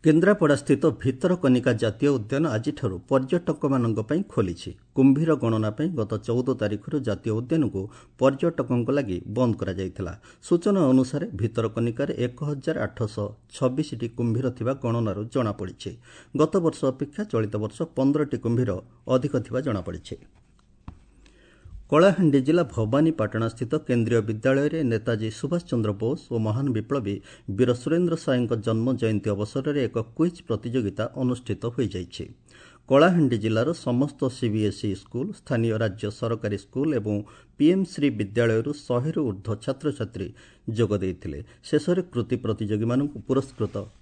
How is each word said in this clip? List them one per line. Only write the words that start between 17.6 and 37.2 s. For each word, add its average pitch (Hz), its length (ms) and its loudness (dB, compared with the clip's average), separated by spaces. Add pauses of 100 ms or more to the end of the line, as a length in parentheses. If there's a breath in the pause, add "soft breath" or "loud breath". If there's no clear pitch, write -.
ପନ୍ଦରଟି 143 420 2
କୁମ୍ଭୀର 117 320 0 (440 soft breath)
ଅଧିକ 127 200 0 (120)
ଥିବା 123 200 -4
ଜଣାପଡ଼ିଛି। 92 500 -6 (1700 soft breath)
କଳାହାଣ୍ଡି 160 580 6
ଜିଲ୍ଲା 165 220 4
ଭବାନୀପାଟଣାସ୍ଥିତ 117 1040 0 (160)
କେନ୍ଦ୍ରୀୟ 117 400 2
ବିଦ୍ୟାଳୟରେ 135 520 0 (120)
ନେତାଜୀ 110 360 -2 (100)
ସୁଭାଷ 170 320 -2
ଚନ୍ଦ୍ର 107 260 0
ବୋଷ 113 240 -2 (140)
ଓ - 20 0 (100)
ମହାନ 120 200 0 (100)
ବିପ୍ଳବୀ 107 380 -2 (420 loud breath)
ବୀର 123 140 4 (120)
ସୁରେନ୍ଦ୍ର 165 420 2
ସାଏଙ୍କ 123 280 0 (140)
ଜନ୍ମ 113 200 0 (140)
ଜୟନ୍ତୀ 110 360 0
ଅବସରରେ 135 520 -2
ଏକ - 80 -6 (200)
କୁଇଜ୍ 170 320 0
ପ୍ରତିଯୋଗିତା 113 560 -2 (180)
ଅନୁଷ୍ଠିତ 120 400 -2 (100)
ହୋଇଯାଇଛି। 95 520 -6 (640 loud breath)
କଳାହାଣ୍ଡି 147 560 6
ଜିଲ୍ଲାର 113 240 2 (180)
ସମସ୍ତ 131 420 0
ସିବିଏସ୍ଇ 107 760 -2
ସ୍କୁଲ, 127 300 -8
ସ୍ଥାନୀୟ 113 500 -2
ରାଜ୍ୟ 104 240 -4 (140)
ସରକାରୀ 110 440 -2
ସ୍କୁଲ 143 240 -4 (120)
ଏବଂ 104 160 -2 (400 loud breath)